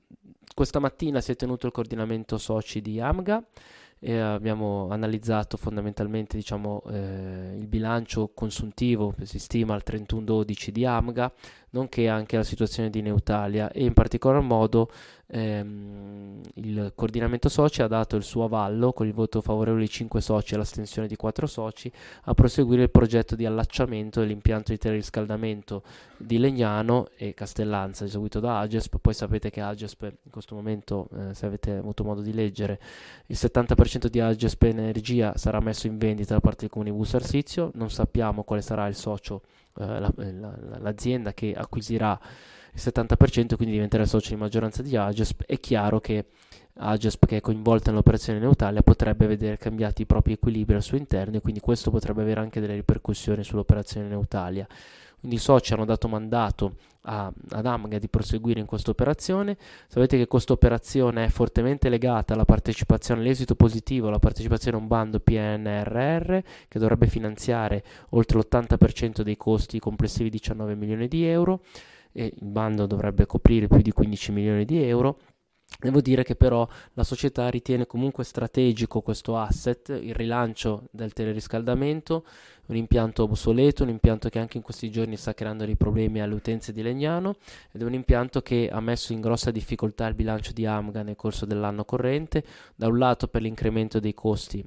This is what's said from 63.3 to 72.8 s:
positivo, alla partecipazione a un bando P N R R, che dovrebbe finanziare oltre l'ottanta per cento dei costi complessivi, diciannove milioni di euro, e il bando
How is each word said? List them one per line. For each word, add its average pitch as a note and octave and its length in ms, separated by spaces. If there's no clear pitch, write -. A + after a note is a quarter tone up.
positivo, A2+ 540
alla G#2 100
partecipazione A2+ 600
a - 20
un A2 80
bando A2 320
P - 140
N G#2+ 320
R G#2 280
R, E3 500
che - 120
dovrebbe A2+ 260
finanziare A2 800
oltre A2+ 260
l'ottanta A#2 400
per - 160
cento A2+ 280
dei G#2 160
costi A2 400
complessivi, A2 540
diciannove A2 420
milioni G#2+ 340
di D#3+ 180
euro, E3+ 360
e A#2 120
il G2+ 220
bando G#2+ 400